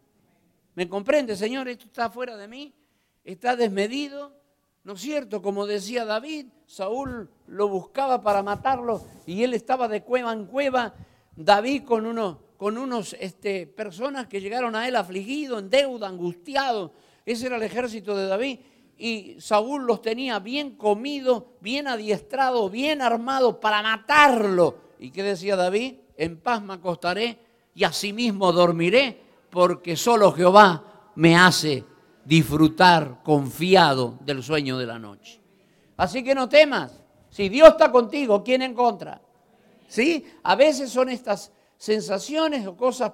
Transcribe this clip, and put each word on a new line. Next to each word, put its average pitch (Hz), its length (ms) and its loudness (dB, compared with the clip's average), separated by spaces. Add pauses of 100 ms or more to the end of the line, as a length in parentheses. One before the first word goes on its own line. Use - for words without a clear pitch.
(760)
"¿Me 175 140 -6
comprende, 214 480 -2
Señor? 254 320 -8
Esto 240 160 -16
está 233 260 -8
fuera 240 260 -14
de 202 120 -20
mí, 269 260 -20 (480)
está 240 320 -6
desmedido". 254 800 -4 (500)
¿No 196 120 -16
es 180 60 -18
cierto? 233 400 -8
Como 202 240 -6
decía 208 400 -6
David, 254 420 -8 (200)
Saúl 233 640 -10 (160)
lo 202 220 -2
buscaba 247 520 -2
para 202 220 0
matarlo 233 580 -4 (260)
y 190 180 -2
él 254 100 0
estaba 254 320 -2
de 214 160 -6
cueva 240 300 -4
en 214 140 -10
cueva. 254 460 -2 (440)
David 214 480 2
con 220 200 0
uno, 226 520 -8
con 214 200 -6
unos, 247 440 -8
este, 190 480 -8
personas 233 580 -10
que 196 140 -10
llegaron 226 340 -6
a 226 140 -6
él 254 80 -4
afligido, 214 640 -6
en 190 100 -14
deuda, 254 380 0
angustiado. 190 840 -6 (320)
Ese 233 220 -6
era 247 80 -6
el 226 80 -6
ejército 214 540 -6
de 196 100 -4
David. 226 320 -4 (380)
Y 214 440 -10
Saúl 240 440 -2
los 233 180 -2
tenía 233 380 -4
bien 254 340 -8
comidos, 247 680 -2 (160)
bien 269 260 -6
adiestrados, 233 840 -2
bien 285 280 -4
armados 240 580 0
para 208 220 0
matarlo. 220 960 4 (200)
¿Y 131 140 -16
qué 180 100 -8
decía 196 320 -4
David? 202 400 -2 (220)
"En 165 240 -8
paz 233 200 -4
me 202 120 -14
acostaré 185 680 -6 (340)
y 170 120 -2
asimismo 202 640 0
dormiré, 175 720 2 (280)
porque 175 460 0
solo 214 380 4
Jehová 180 840 4
me 165 220 6
hace 156 480 4 (400)
disfrutar 156 960 4
confiado 143 1000 2
del 135 200 -6
sueño 139 340 -4
de 123 100 -6
la 117 120 -12
noche". 104 420 -20 (560)
Así 190 280 -2
que 269 100 0
no 262 140 -2
temas, 269 560 4 (260)
si 196 180 -2
Dios 285 200 10
está 311 240 8
contigo, 233 500 2
¿quién 254 200 0
en 262 120 -6
contra? 214 480 -4 (640)
¿Sí? 294 400 -2 (160)
A 185 140 2
veces 269 340 2
son 254 180 0
estas 226 440 -6 (260)
sensaciones 220 880 -4
o 180 100 -12
cosas 247 380 -2